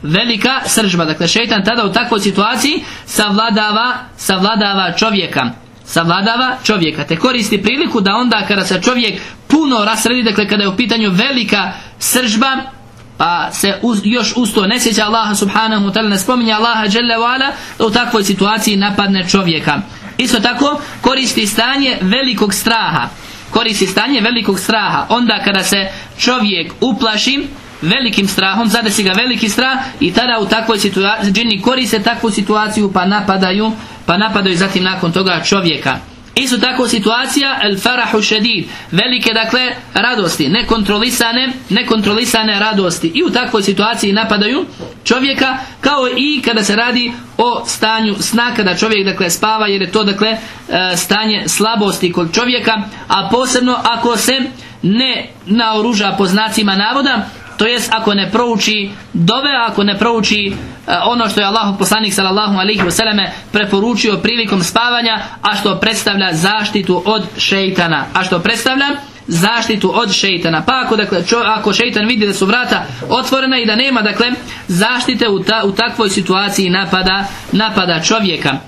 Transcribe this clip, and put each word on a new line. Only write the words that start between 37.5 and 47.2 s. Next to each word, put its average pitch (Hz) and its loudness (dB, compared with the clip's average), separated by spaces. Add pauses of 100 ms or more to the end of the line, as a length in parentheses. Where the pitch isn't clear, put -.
el 202 0
farahu 226 0
šedid, 214 0 (260)
velike, 226 0
dakle, 233 0 (220)
radosti, 202 0
nekontrolisane, 233 0 (200)
nekontrolisane 220 2
radosti. 196 0
I 311 2
u 349 2
takvoj 233 0
situaciji 208 0
napadaju 220 0 (380)
čovjeka, 262 0 (240)
kao 269 2 (100)
i 285 0
kada 226 0
se 202 0
radi 240 0 (260)